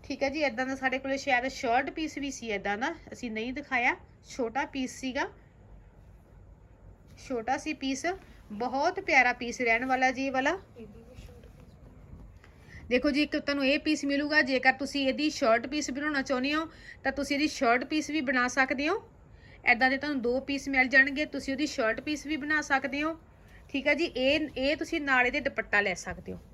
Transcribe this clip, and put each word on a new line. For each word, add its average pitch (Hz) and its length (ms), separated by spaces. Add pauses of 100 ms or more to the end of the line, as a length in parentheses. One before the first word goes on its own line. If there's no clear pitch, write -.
ਠੀਕ - 180
ਹੈ 277 60
ਜੀ, 294 140
ਇੱਦਾਂ 262 240
ਦਾ 269 100
ਸਾਡੇ 262 220
ਕੋਲੇ 269 180
ਸ਼ਾਇਦ 262 320
ਸ਼ਰਟ 262 420
ਪੀਸ 311 280
ਵੀ 277 120
ਸੀ, 233 200
ਇੱਦਾਂ 202 280
ਦਾ 285 140 (200)
ਅਸੀਂ 240 180
ਨਹੀਂ 220 220
ਦਿਖਾਇਆ, 269 420 (320)
ਛੋਟਾ 247 400
ਪੀਸ 269 340
ਸੀਗਾ, 262 260 (1900)
ਛੋਟਾ 254 380
ਸੀ 302 180
ਪੀਸ, 269 320 (480)
ਬਹੁਤ 269 460
ਪਿਆਰਾ 269 320
ਪੀਸ 240 280
ਰਹਿਣ 233 240
ਵਾਲਾ 262 260
ਜੀ 262 160
ਇਹ 269 60
ਵਾਲਾ। 277 240 (2250)
ਦੇਖੋ 254 220
ਜੀ, 277 120
ਇੱਕ 294 140
ਤੁਹਾਨੂੰ 285 300
ਇਹ 285 120
ਪੀਸ 302 260
ਮਿਲੂਗਾ। 294 400
ਜੇਕਰ 262 300
ਤੁਸੀਂ 277 340
ਇਹਦੀ 277 240
ਸ਼ਰਟ 233 340
ਪੀਸ 294 240
ਬਣਾਉਣਾ 285 320
ਚਾਹੁੰਦੇ 269 320
ਹੋ 320 120 (360)
ਤਾਂ 269 100
ਤੁਸੀਂ 285 240
ਇਹਦੀ 302 140
ਸ਼ਰਟ 247 340
ਪੀਸ 302 260
ਵੀ 311 120
ਬਣਾ 247 280
ਸਕਦੇ 277 380
ਹੋ। 403 140 (640)
ਇੱਦਾਂ 247 240
ਦੇ 269 60
ਤੁਹਾਨੂੰ 277 260
ਦੋ 247 200
ਪੀਸ 277 260
ਮਿਲ 262 200
ਜਾਣਗੇ, 277 380
ਤੁਸੀਂ 277 260
ਉਹਦੀ 277 160
ਸ਼ਰਟ 226 320
ਪੀਸ 294 260
ਵੀ 302 100
ਬਣਾ 294 260
ਸਕਦੇ 277 400
ਹੋ। 320 160 (500)
ਠੀਕ 277 200
ਆ 294 60
ਜੀ, 277 100
ਇਹ, 269 520
ਇਹ 269 200
ਤੁਸੀਂ 330 240
ਨਾਲ 262 260
ਇਹਦੇ 262 140
ਦੁਪੱਟਾ 220 400
ਲੈ 196 140
ਸਕਦੇ 175 380
ਹੋ। 180 60 (160)